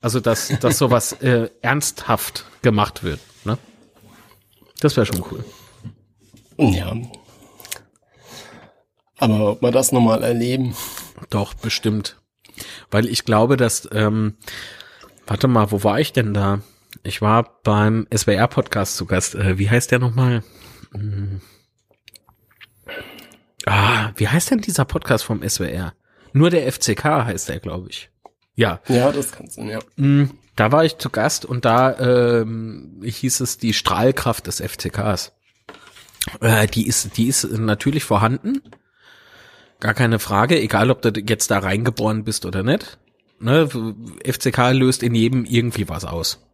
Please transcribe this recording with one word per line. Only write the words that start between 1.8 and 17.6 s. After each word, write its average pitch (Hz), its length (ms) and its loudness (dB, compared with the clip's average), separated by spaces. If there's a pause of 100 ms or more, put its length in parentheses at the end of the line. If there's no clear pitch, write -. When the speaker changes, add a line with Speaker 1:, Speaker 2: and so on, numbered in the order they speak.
Speaker 1:
gemacht 104 420 2
wird, 76 160 -4 (240)
ne? 107 120 -2 (1200)
Das 147 160 2
wär 120 80 4
schon - 260 -4
cool. - 140 -10 (1120)
Speaker 2:
Ja. 92 380 0 (2250)
Aber 107 340 2
ob - 100 -4
wir 120 80 4
das 127 220 2
nochmal 117 320 4
erleben? 120 500 0 (560)
Speaker 1:
Doch, 101 240 -2
bestimmt. - 680 -4 (720)
Weil 110 160 2
ich - 180 -4
glaube, 117 320 4
dass, 120 360 0
ähm, 107 440 0 (920)
warte 113 200 0
mal, 110 240 4
wo 101 140 -2
war 107 160 4
ich 151 120 0
denn 110 220 0
da? 101 280 0 (420)
Ich - 180 -6
war 110 400 2